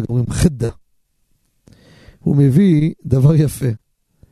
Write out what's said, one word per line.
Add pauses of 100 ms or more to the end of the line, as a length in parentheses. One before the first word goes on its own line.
אומרים
חדה. (1500)
הוא
מביא (120)
דבר
יפה. (640)